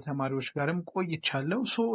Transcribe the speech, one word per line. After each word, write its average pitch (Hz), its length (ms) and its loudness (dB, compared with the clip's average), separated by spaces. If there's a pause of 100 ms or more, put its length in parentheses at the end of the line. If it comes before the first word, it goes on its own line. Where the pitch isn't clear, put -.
ተማሪዎች 135 500 -2
ጋርም 156 360 0
ቆይቻለሁ። 165 800 0
ሶ 233 280 2